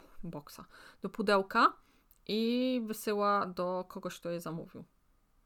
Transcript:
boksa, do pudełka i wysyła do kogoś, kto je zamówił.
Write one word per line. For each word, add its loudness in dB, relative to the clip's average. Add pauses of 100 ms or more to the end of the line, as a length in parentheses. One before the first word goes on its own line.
(240)
boksa, -12 (360)
do -4
pudełka 4 (540)
i 2
wysyła 2
do -2
kogoś, -10
kto -8
je -4
zamówił. -10 (640)